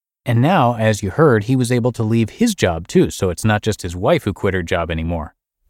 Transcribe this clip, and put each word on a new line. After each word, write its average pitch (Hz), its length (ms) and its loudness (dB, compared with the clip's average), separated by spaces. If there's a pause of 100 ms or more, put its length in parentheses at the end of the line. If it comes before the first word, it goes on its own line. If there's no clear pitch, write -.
(240)
And 117 160 0
now, 131 360 2
as 110 260 0
you 98 80 -4
heard, 120 360 4
he 131 100 0
was 123 160 0
able 120 220 0
to 117 100 -4
leave 110 260 0
his 233 240 0
job 85 340 -2
too, 170 220 2
so 92 220 -2
it's - 140 -8
not 107 180 2
just - 180 -2
his 87 140 -10
wife 127 300 0
who 98 80 -2
quit 95 200 -2
her 92 80 -2
job 85 300 -4
anymore. 80 420 -6 (360)